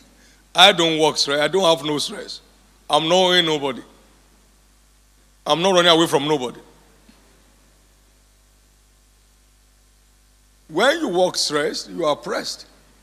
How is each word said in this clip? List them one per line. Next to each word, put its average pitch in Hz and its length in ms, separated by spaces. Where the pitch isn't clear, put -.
<laughs> - 400
I 196 180
don't 165 260
work 151 180
stressed. 143 260
I 151 60
don't 185 160
have 165 200
no 151 140
stress. - 420
I'm 156 200
not 175 60
owing 180 300
nobody. 139 380
I'm 151 140
not 190 140
running 175 160
away 165 160
from 143 200
nobody. 127 340
When 269 320
you 302 80
work 180 280
stressed, - 540
you - 140
are - 120
pressed. - 500